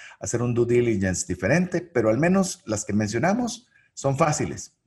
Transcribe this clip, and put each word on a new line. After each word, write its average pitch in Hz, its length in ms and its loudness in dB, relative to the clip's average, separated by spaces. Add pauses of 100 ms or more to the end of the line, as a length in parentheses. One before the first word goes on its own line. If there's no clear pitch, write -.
(200)
hacer 117 220 -4
un 120 120 0
due 117 120 2
diligence 113 640 0
diferente, 170 540 0
pero 110 280 0
al 113 80 2
menos 180 480 0
las 107 180 -4
que - 80 -8
mencionamos 123 800 -2 (240)
son 139 240 -2
fáciles. 139 680 -2